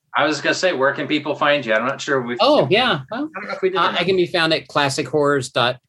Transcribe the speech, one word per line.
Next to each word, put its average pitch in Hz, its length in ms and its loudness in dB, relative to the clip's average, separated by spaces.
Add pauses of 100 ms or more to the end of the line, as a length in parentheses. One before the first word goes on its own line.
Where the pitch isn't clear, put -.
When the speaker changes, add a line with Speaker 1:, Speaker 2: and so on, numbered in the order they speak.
(160)
Speaker 1:
I 135 80 2
was 151 160 -2
gonna 156 140 0
say, 180 180 0
where 139 220 0
can 147 120 -6
people 147 280 -2
find 147 320 0
you? 110 80 2
I'm 110 120 2
not 139 140 -4
sure 139 220 -2
we've 120 180 -6
Speaker 2:
Oh, 240 300 4
yeah. 202 400 2
Well, 277 260 -6
Speaker 1:
I - 40 -8
don't 202 80 -10
know 196 60 -8
if 185 60 -10
we 190 80 2
did 180 80 -2
or 175 40 2
Speaker 2:
I, 180 120 2
Speaker 1:
not. 190 80 -2
Speaker 2:
I 180 40 -2
can 190 120 0
be 180 80 2
found 165 300 0
at 135 140 -4
classic 143 380 0
horrors 143 440 0
dot 127 280 0 (100)